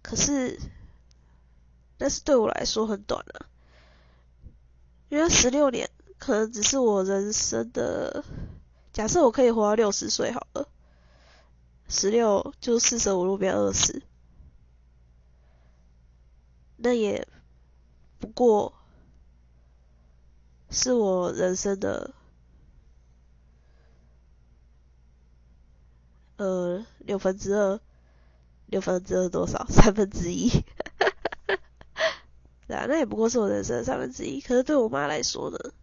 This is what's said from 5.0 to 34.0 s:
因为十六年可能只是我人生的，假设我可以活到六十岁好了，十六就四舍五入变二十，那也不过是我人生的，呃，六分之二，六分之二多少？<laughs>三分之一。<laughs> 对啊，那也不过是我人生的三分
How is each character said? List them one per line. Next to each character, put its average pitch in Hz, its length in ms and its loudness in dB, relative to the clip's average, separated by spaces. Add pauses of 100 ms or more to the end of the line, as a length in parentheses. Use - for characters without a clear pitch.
因 294 80 0
为 330 100 4
十 254 220 4
六 277 200 2
年 - 200 -6 (280)
可 269 160 -2
能 220 180 -2
只 214 100 -8
是 269 160 0
我 208 260 2
人 196 280 -2
生 226 400 -4
的， - 500 -6 (720)
假 220 160 -6
设 330 160 4
我 240 60 8
可 262 140 2
以 240 60 6
活 226 120 2
到 208 120 4
六 214 160 2
十 - 200 -6
岁 - 200 -2
好 - 220 -8
了， - 160 -8 (1200)
十 - 220 -2
六 220 500 2
就 233 180 0
四 233 200 0
舍 196 200 0
五 180 60 0
入 190 140 -2
变 190 160 0
二 202 180 0
十， - 300 -2 (2750)
那 240 160 0
也 214 340 -2 (920)
不 - 80 -10
过 220 480 2 (2000)
是 - 220 -2
我 190 400 0
人 185 240 0
生 196 240 -4
的， - 320 -6 (4000)
呃， 185 480 -2 (140)
六 202 200 -6
分 190 200 -2
之 202 160 -2
二， 202 260 0 (840)
六 196 140 -2
分 185 220 -2
之 185 140 -4
二 180 120 0
多 175 180 -2
少？ - 200 -6
<laughs> - 20 -16
三 - 260 10
分 196 160 2
之 170 220 -4
一。 190 160 0
<laughs> - 160 2 (2000)
对 - 100 -6
啊， - 100 -4
那 294 120 0
也 277 80 2
不 208 100 -6
过 220 120 2
是 240 100 0
我 208 100 0
人 202 160 -2
生 240 140 -2
的 226 60 -4
三 254 140 -4
分 254 140 -8